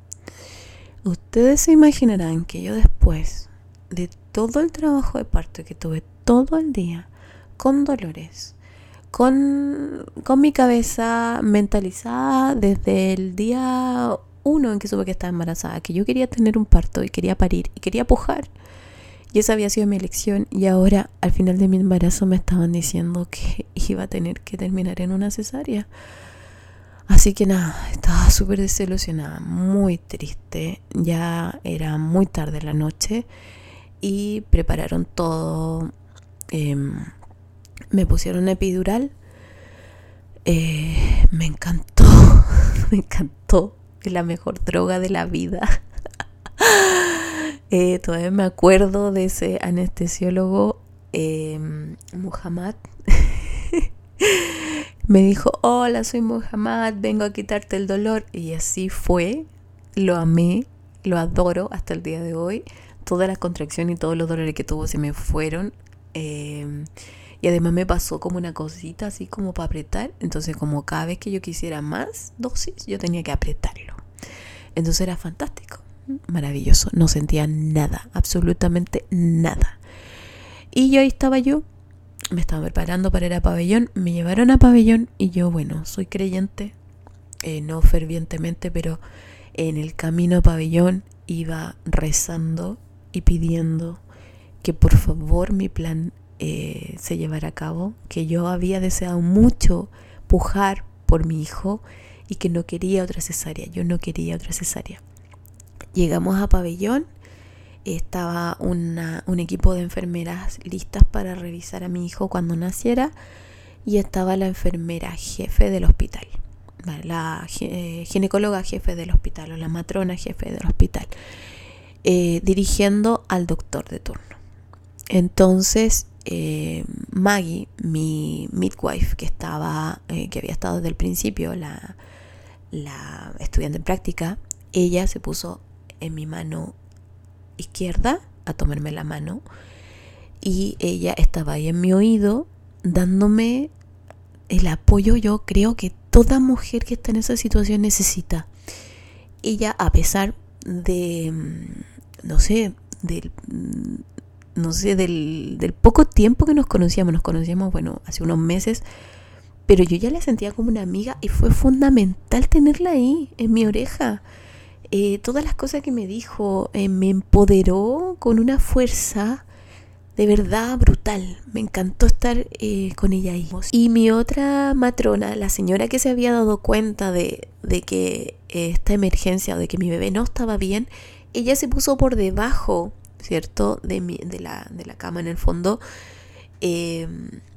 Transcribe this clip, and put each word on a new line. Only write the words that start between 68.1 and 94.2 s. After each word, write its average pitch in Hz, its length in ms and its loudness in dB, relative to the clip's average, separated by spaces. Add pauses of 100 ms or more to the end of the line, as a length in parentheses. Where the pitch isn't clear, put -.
como 180 180 -8
una 175 160 -8
cosita 165 540 -12
así 190 200 -12
como 190 260 -8
para 165 120 -6
apretar. 160 540 -6
Entonces 160 360 -6
como 147 280 -4
cada 160 220 -6
vez 180 120 -6
que - 140 -10
yo 190 100 -6
quisiera 165 400 -8
más 147 560 -10
dosis, - 480 -6
yo 196 120 -8
tenía 175 260 -4
que 151 80 -8
apretarlo. - 640 -4 (800)
Entonces 165 260 0
era 180 160 -4
fantástico, - 600 -12 (480)
maravilloso. 143 640 4
No 165 160 4
sentía 151 380 0
nada, 156 640 -2
absolutamente 175 960 -2
nada. 165 680 0 (960)
Y 262 180 4
yo 269 100 6
ahí 269 60 4
estaba 262 320 2
yo, 277 240 0 (680)
me 175 100 -2
estaba 156 220 -2
preparando 175 480 -2
para 180 140 0
ir 175 80 -2
a 175 80 -2
pabellón. 180 520 0
Me 175 200 -4
llevaron 190 380 2
a 269 60 8
pabellón 226 600 8
y 185 120 0
yo, 175 220 0
bueno, 156 340 -6
soy 190 200 -8
creyente, 190 680 -6 (680)
eh, 156 200 -10
no 160 200 -4
fervientemente, 165 880 2
pero 165 280 -6 (540)
en 160 240 -4
el 156 180 -8
camino 175 420 0
a 175 40 4
pabellón 165 640 4 (240)
iba 165 480 -8 (100)
rezando 165 920 -2 (340)
y 175 100 -6
pidiendo 165 800 0 (640)